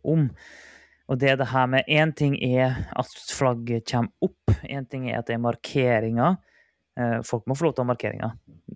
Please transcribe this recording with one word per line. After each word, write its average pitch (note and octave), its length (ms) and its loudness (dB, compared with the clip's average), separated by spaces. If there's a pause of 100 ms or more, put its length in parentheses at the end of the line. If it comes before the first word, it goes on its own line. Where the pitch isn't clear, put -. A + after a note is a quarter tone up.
om. D3+ 260 2 (760)
Og C3+ 100 -2
det C3+ 120 4
er C3+ 60 4
det C3 120 0
her B2+ 180 2
med, C3 220 2
en D#3 240 4
ting C#3 300 0
er B2+ 540 0
at C3 100 -2 (240)
flagget A#2 560 -2
kommer A#2 240 0 (100)
opp, - 300 -2 (180)
en C3+ 180 -8
ting B2+ 240 -8
er A2+ 80 -2
at A#2 80 -6
det A#2 80 -2
er A2+ 40 -2
markeringer. A#2+ 960 2 (640)
Eh, A#2+ 240 0
folk A#2 240 -6
må B2+ 100 -2
få D#3+ 80 -2
lov D3 120 2
til B2+ 80 0
å - 20 -4
ha B2 80 2
markeringer. A2+ 380 -6 (440)